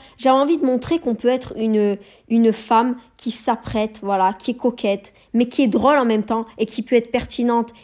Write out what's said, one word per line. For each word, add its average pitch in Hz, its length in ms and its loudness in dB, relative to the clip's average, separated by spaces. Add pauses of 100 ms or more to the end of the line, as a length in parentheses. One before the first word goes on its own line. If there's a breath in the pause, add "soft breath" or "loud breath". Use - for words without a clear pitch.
(180 loud breath)
J'avais 262 200 4
envie 294 200 2
de 285 80 -2
montrer 254 340 -2
qu'on 247 160 -4
peut 240 140 -2
être 254 280 -2
une, 214 400 0 (320 loud breath)
une 226 240 4
femme 240 440 0 (200 loud breath)
qui 240 140 -8
s'apprête, 220 680 -4
voilà, 190 320 0
qui 233 180 -6
est 240 60 -4
coquette, 208 560 -4 (200 soft breath)
mais 233 140 2
qui 277 160 0
est 254 40 4
drôle 247 300 4
en 254 80 2
même 220 180 0
temps 226 220 -4 (120)
et 220 80 -2
qui 220 180 -6
peut 247 120 0
être 226 160 0
pertinente 240 640 -2 (100)